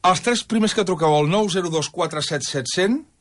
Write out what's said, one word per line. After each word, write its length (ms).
Els 160
tres 240
primers 300
que 100
truqueu 320
al 120
nou 200
zero 220
dos 180
quatre 340
set 220
set 240
cent 320